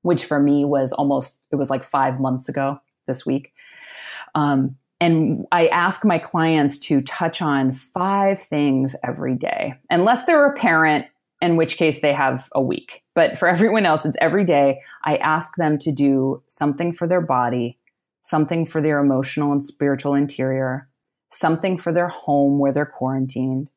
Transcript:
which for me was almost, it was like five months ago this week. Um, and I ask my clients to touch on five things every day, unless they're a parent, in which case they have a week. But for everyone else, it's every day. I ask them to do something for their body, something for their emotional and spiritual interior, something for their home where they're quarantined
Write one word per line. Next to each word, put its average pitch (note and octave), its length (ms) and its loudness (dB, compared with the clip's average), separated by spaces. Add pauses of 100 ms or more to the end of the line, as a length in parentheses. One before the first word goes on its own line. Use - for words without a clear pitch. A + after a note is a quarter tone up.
which F3 220 2
for D3 160 0
me C#3+ 240 2
was C#3 280 0
almost, C#3 580 -2
it C#3+ 60 -2
was C3+ 140 -2
like C3 140 -2
five C3+ 360 -2
months C3 280 -2
ago C#3 300 -4 (280)
this C3 180 -6
week. C#3 280 -4 (800)
Um, C#3 420 0 (240)
and E3 520 2
I E3+ 160 4
ask F3 360 0
my F3+ 140 2
clients D#3+ 680 0
to C#3 160 2
touch E3 400 -4
on C#3 300 0
five G3 680 -2
things C3+ 640 0
every B2+ 300 -4
day, - 400 -4 (160)
unless G#3 340 2
they're D4 260 4
a C#4+ 40 -8
parent, D#3+ 520 2 (340)
in E3+ 160 2
which D#3+ 200 0
case D#3 240 0
they C#3+ 120 2
have C3+ 400 -2
a C#3 100 0
week. - 420 -6 (100)
But E3 220 2
for F3+ 100 0
everyone G3+ 380 4
else, D#3+ 220 2
it's D3 140 -2
every E3+ 240 2
day. C#3+ 360 4 (240)
I D3+ 120 0
ask D#3+ 400 -2
them D#3 220 2
to D3+ 140 -2
do C3+ 560 2
something D#3 440 -2
for E3+ 140 -4
their F3+ 140 2
body, B2 580 -2 (440)
something D#3+ 420 0
for D#3+ 160 -2
their D3+ 180 2
emotional C#3+ 540 0
and C#3+ 120 0
spiritual C#3+ 500 -2
interior, C3 720 -2 (440)
something E3+ 460 -2
for E3 160 -4
their F3 160 0
home C#3+ 500 0
where C#3 140 2
they're D3 140 0
quarantined C3 920 -4